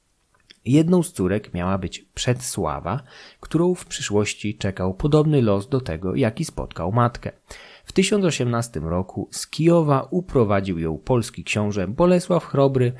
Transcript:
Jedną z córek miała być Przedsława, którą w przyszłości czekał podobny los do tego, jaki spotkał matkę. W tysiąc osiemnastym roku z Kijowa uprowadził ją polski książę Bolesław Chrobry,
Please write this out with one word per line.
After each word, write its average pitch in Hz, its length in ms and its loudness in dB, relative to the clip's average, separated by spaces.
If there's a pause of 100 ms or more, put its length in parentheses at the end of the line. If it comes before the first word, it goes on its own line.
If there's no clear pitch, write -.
(640)
Jedną 160 380 4
z - 100 -10
córek 98 400 -2
miała 90 240 -2
być 92 360 -8
Przedsława, 90 880 -4 (380)
którą 175 360 0
w - 100 -10
przyszłości 104 720 -4
czekał 95 360 -2
podobny 151 480 2
los 98 280 2
do 131 120 0
tego, 92 340 -4
jaki 117 300 0
spotkał - 460 -8
matkę. 120 400 0 (540)
W - 80 -16
tysiąc 190 320 2
osiemnastym 120 600 -2
roku 90 440 -4
z - 160 -10
Kijowa 156 640 2
uprowadził 98 680 0
ją 80 180 -2
polski 113 460 -2
książę 104 440 -2
Bolesław 175 580 2
Chrobry, 131 540 2